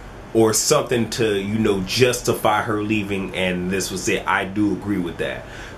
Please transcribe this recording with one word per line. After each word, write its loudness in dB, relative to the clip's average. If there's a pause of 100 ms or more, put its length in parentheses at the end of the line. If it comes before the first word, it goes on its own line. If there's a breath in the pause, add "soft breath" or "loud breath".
(340 loud breath)
or 6
something 2
to, 2
you 0
know, 4
justify 2
her -2
leaving, -2
and -2
this -2
was -4
it. -2
I 0
do 0
agree -2
with -4
that. -6 (320 loud breath)